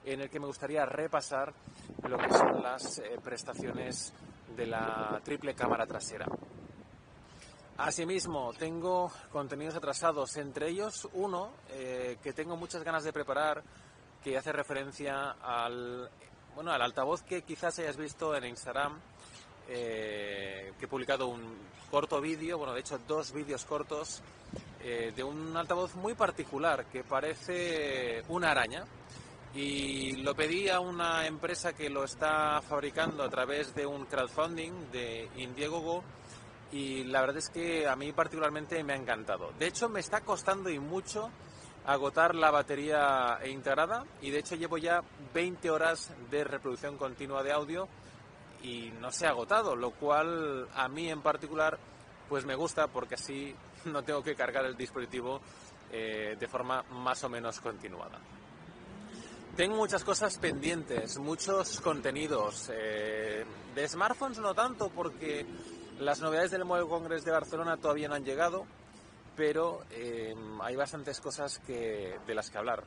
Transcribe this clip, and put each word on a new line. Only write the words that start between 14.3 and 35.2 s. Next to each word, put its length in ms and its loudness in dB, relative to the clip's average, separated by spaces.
hace 140 -2
referencia 800 -2
al, 680 -2
bueno, 180 -4
al 100 4
altavoz 420 2
que 180 -4
quizás 380 -2
hayas 180 -2
visto 380 -2
en 100 -2
Instagram, 540 -2
eh, 1120 -4
que 80 -8
he 20 -8
publicado 400 2
un 300 -6
corto 320 4
vídeo, 380 -2
bueno, 140 -2
de 80 -2
hecho, 260 -6
dos 240 0
vídeos 340 -4
cortos, 560 -4
eh, 340 -2
de 80 -2
un 340 -4
altavoz 380 2
muy 180 -2
particular 720 4
que 180 -6
parece 1300 0
una 220 6
araña. 340 4
Y 640 0
lo 180 0
pedí 320 2
a 140 6
una 440 2
empresa 460 0
que 180 -2
lo 140 2
está 580 4
fabricando 640 0
a 60 2
través 440 0
de 120 0
un 200 -4
crowdfunding 840 0
de 460 -4